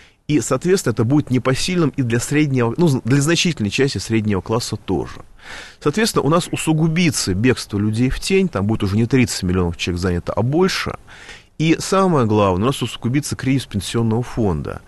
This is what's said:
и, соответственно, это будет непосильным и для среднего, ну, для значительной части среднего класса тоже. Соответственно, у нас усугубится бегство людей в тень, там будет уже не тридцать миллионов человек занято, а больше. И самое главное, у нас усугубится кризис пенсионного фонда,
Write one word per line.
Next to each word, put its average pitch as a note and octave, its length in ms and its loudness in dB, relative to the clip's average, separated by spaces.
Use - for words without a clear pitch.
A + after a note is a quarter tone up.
и, D3 120 2
соответственно, E3+ 520 0
это A2+ 120 0
будет C#3 260 2
непосильным C3+ 640 0
и C#3 60 0
для A#2 180 0
среднего, C3 560 0
ну, D3 280 2
для C3+ 160 2
значительной D3+ 500 0
части C3+ 280 0
среднего G#2 420 -2
класса A2 360 -4
тоже. C2+ 460 -4
Соответственно, G#3 440 0
у - 40 2
нас E3 240 2
усугубится D#3+ 800 0
бегство A2 420 0
людей G#2+ 320 0
в - 120 -4
тень, F#3+ 280 0
там G2 180 -2
будет G#2+ 180 0
уже G2+ 120 0
не A2+ 100 2
тридцать B2 360 2
миллионов F2+ 340 0
человек F2 240 -4
занято, F2 320 -2
а G#2 100 -2
больше. D#3 540 0
И D#3 220 2
самое F3+ 440 2
главное, G#2 400 4
у - 20 2
нас C#3 160 0
усугубится B2+ 520 -2
кризис C3 320 0
пенсионного A2+ 560 -2
фонда, D2+ 640 -2